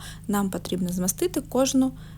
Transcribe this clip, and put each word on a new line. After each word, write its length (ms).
нам 220
потрібно 400
змастити 520
кожну 500